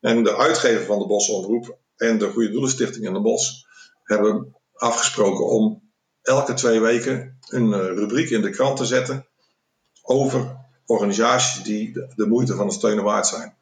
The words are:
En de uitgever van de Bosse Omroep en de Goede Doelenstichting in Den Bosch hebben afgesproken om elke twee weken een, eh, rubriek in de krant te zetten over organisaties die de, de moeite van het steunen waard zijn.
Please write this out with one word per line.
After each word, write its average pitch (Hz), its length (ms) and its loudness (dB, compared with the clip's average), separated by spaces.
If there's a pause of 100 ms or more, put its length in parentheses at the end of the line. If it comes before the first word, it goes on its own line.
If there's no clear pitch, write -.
En 117 240 2
de 104 120 2
uitgever 117 480 2
van 104 140 -2
de 95 80 -4
Bosse 104 260 0
Omroep 104 440 -4 (200)
en 113 220 0
de 101 120 0
Goede 110 200 0
Doelenstichting 127 540 -2
in 92 80 -4
Den 104 100 -2
Bosch - 420 -2 (400)
hebben 107 560 0 (220)
afgesproken - 640 0
om 107 440 0 (320)
elke 131 320 2
twee 117 260 2
weken 117 580 0 (100)
een, 117 240 2
eh, 98 80 0
rubriek 104 500 -2
in 110 120 0
de 98 80 -2
krant 135 260 0
te 139 80 -2
zetten 127 420 -2 (760)
over 127 540 0 (300)
organisaties 113 760 0
die 107 300 -6
de, - 220 -12
de 107 120 -2
moeite 107 280 2
van 101 120 -2
het 98 80 -4
steunen 107 300 0
waard 104 220 0
zijn. - 360 -6